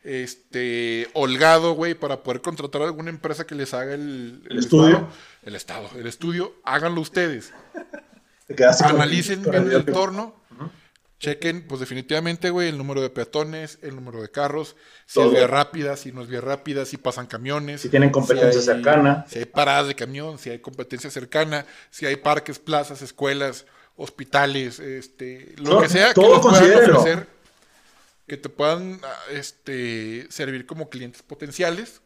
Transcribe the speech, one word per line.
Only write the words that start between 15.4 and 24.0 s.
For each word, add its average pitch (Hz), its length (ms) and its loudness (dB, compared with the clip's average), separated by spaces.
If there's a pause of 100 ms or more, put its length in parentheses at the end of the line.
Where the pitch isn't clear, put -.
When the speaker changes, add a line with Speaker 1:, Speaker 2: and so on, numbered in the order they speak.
Speaker 1:
rápida, 143 480 -2
si 135 160 -16
no 123 100 -16
es 117 60 -16
vía 123 120 -8
rápida, 139 440 -6
si 127 120 -14
pasan 123 300 -6
camiones, 143 540 -8
Speaker 2:
Si 127 80 -10
tienen 139 220 4
competencia 127 420 4
Speaker 1:
si 123 60 4 (120)
hay, 113 60 2
Speaker 2:
cercana. 143 520 4
Speaker 1:
si 117 120 -10
hay 120 60 -6
paradas 143 420 0
de 139 80 -6
camión, 139 420 -12
si - 120 -14
hay 120 100 -12
competencia 127 500 -14
cercana, 147 560 -4 (240)
si - 160 -10
hay 139 80 -2
parques, 147 460 -4
plazas, 147 420 -4
escuelas, 139 640 -6 (300)
hospitales, 139 840 -4